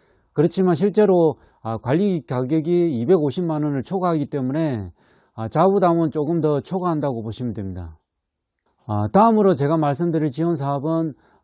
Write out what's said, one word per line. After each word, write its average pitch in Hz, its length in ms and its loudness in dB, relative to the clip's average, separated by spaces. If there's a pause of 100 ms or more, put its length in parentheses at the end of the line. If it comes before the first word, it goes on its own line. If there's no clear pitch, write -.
(340)
그렇지만 175 400 2
실제로, 180 600 4 (260)
아, 113 160 -6
관리 170 480 0
가격이 160 760 0
이백오십만 151 600 0
원을 143 220 -2
초과하기 170 420 -2
때문에, 135 640 -4 (420)
아, 113 140 -8
자부담은 170 640 2
조금 156 320 -2
더 147 180 0
초과한다고 151 640 -4
보시면 113 320 -6
됩니다. 90 420 -10 (880)
아, 107 260 -2
다음으로 208 440 6
제가 143 240 0
말씀드릴 156 520 0
지원 165 260 -2
사업은, 143 580 -2 (300)